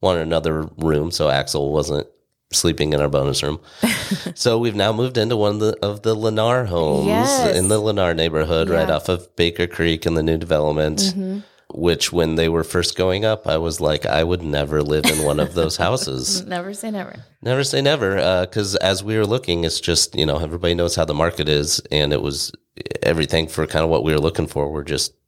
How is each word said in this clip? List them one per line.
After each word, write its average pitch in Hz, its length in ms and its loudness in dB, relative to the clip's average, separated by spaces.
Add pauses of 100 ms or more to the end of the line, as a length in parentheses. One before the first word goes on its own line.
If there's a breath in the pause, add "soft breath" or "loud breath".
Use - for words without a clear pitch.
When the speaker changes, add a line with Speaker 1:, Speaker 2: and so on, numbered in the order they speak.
Speaker 1:
wanted 90 200 2
another 80 420 0 (140)
room 80 340 2
so 76 180 2
Axel 69 420 0
wasn't 73 360 -2 (440)
sleeping 76 420 0
in 73 80 2
our 73 80 2
bonus 69 320 0
room. 73 180 -4 (220 loud breath)
Speaker 2:
<laughs> 233 80 2 (460 loud breath)
Speaker 1:
So 117 240 2
we've 117 160 0
now 101 180 2
moved 120 240 0
into 113 180 0
one 104 200 2
of 107 40 -4
the, 107 220 0
of 104 220 -4
the 110 120 2
Lennar 110 520 2
homes 78 400 2
Speaker 2:
Yes. 240 480 2
Speaker 1:
in 92 140 2
the 107 120 4
Lennar 101 340 2
neighborhood, 80 540 2
right 82 180 2
Speaker 2:
Yeah. 78 80 2
Speaker 1:
off 76 140 -4
of 87 260 -4
Baker 85 320 0
Creek 82 380 0
in 82 80 2
the 80 100 2
new 80 140 2
development. 78 640 0
Speaker 2:
Mm-hmm. 190 400 -2 (360 loud breath)
Speaker 1:
Which, 82 380 0
when 82 220 2
they 82 140 2
were 82 140 0
first - 320 -2
going 92 300 0
up, 110 220 -2
I 78 100 2
was 80 240 -4
like, 76 240 0
"I 80 180 2
would 85 200 0
never 73 400 0
live 73 220 0
in 78 180 0
one 73 160 2
of 73 160 -2
those 80 220 0
Speaker 2:
<laughs> 85 100 0
Speaker 1:
houses." 69 580 -4
Speaker 2:
Never 180 260 -8
say 214 200 -10
never. 196 240 -10 (260)
Speaker 1:
Never 127 220 0
say 135 180 0
never, 123 380 2
uh, 92 260 2
'cause 98 300 -4
as 95 280 2
we 110 140 -2
were 107 80 2
looking, 92 380 0
it's 80 160 -2
just, - 360 0
you 69 80 2
know, 76 140 0
everybody 85 380 0
knows 85 200 0
how 87 100 2
the 78 100 -2
market 78 340 0
is, 73 400 0
and 73 240 2
it 73 80 0
was, 71 300 -4 (500)
everything 80 460 2
for - 180 -2
kind 78 180 0
of 82 60 2
what 80 140 2
we 78 100 2
were 76 60 2
looking 78 260 0
for 73 240 -2
were 76 140 -6
just 71 300 -4 (140)